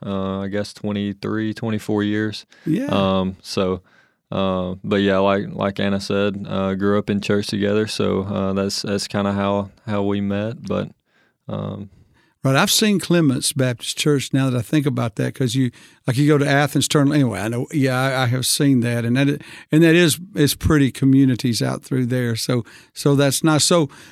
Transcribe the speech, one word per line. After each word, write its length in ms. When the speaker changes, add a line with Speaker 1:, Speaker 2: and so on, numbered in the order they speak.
Speaker 1:
uh, 360
I 80
guess 260
twenty-three, 800
twenty-four 500
years. 440
Speaker 2:
Yeah. 220
Speaker 1:
Um, 540
so, 400
uh, 520
but 140
yeah, 220
like, 340
like 260
Anna 200
said, 480
uh, 280
grew 220
up 140
in 100
church 260
together, 380
so, 380
uh, 300
that's, 280
that's 260
kinda 260
how, 360
how 180
we 160
met. 480
But, 220
um, 420
Speaker 2:
Right, 140
I've 160
seen 280
Clements 520
Baptist 460
Church 340
now 180
that 80
I 40
think 240
about 320
that, 180
'cause 200
you, 160
like, 80
you 100
go 120
to 100
Athens, 400
turn, 240
anyway, 260
I 120
know, 240
yeah, 260
I, 240
I 40
have 180
seen 340
that, 240
and 140
that, 240
and 100
that 100
is, 280
is 200
pretty 340
communities 720
out 220
through 220
there, 320
so, 260
so 200
that's 300
nice. 220
So, 240